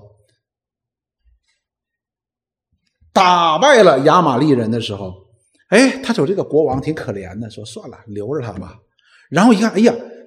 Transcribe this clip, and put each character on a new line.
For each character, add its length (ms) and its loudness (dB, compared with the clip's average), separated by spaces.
打 460 2
败 260 4
了 220 4
亚 160 4
玛 160 -2
利 140 0
人 200 0
的 80 -4
时 160 -10
候， 160 -12
哎， 340 2
他 120 -6
瞅 120 0
这 80 -4
个 100 -4
国 200 0
王 160 -2
挺 140 -6
可 180 -10
怜 280 -12
的， 100 -12
说 160 -18
，“算 240 -18
了， 80 -20
留 320 -8
着 60 -8
他 80 -10
吧。” 240 -16
然 160 2
后 60 6
一 60 4
看， 140 0
哎 80 -2
呀， 140 4